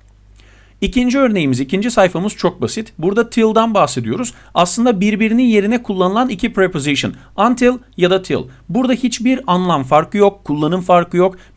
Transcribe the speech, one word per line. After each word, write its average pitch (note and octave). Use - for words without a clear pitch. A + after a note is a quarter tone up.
İkinci B3
örneğimiz, F3
ikinci G3
sayfamız F#3+
çok -
basit. G#3+
Burada G#3
till'dan A3
bahsediyoruz. C3
Aslında G3
birbirinin G#3+
yerine A3+
kullanılan G3+
iki A3+
preposition. D3
Until A#3+
ya F3
da F#3
till. C#3+
Burada A3+
hiçbir B3
anlam F3+
farkı D#3
yok, G3+
kullanım D#3
farkı F3
yok. F#3